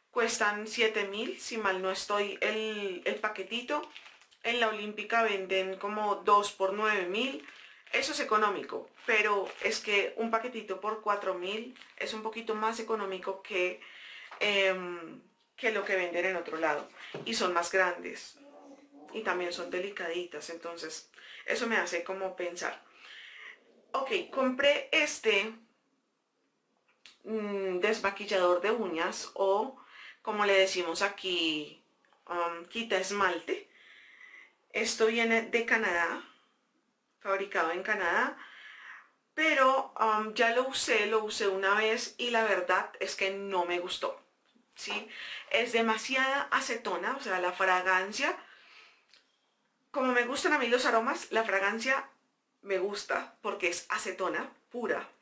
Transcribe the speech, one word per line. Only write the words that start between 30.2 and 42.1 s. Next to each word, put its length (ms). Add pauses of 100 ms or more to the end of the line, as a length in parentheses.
como 240
le 80
decimos 480
aquí, 800 (420)
um, 400
quita 320
esmalte. 680 (1040)
Esto 340
viene 360
de 240
Canadá, 580 (960)
fabricado 520
en 100
Canadá, 560 (960)
pero, 640
um, 320
ya 220
lo 140
usé, 380
lo 160
usé 260
una 260
vez 420